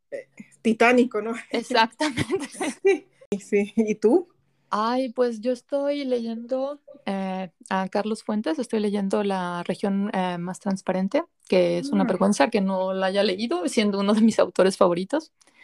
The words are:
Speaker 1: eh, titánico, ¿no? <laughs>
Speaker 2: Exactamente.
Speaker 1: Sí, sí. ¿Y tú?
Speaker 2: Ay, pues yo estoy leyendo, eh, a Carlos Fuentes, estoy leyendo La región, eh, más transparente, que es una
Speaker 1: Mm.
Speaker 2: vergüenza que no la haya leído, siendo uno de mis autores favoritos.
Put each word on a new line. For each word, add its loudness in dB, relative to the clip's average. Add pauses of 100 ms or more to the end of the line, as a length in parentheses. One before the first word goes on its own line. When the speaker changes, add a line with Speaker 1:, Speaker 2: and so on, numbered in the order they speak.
(100)
Speaker 1:
eh, -14 (340)
titánico, 4
¿no? -6 (100)
<laughs> -20
Speaker 2:
Exactamente. -2 (340)
Speaker 1:
Sí, 2 (340)
sí. 0
¿Y 2
tú? 2 (400)
Speaker 2:
Ay, -2
pues -2
yo -2
estoy -4
leyendo, -4 (260)
eh, -4 (200)
a 0
Carlos -4
Fuentes, -2
estoy -2
leyendo 0
La -4
región, -2
eh, -2
más -8
transparente, -2 (240)
que 4
es -4
una 2
Speaker 1:
Mm. 2
Speaker 2:
vergüenza 2
que 0
no -2
la -2
haya 0
leído, -2
siendo 0
uno 2
de 4
mis 4
autores 2
favoritos. 0 (320)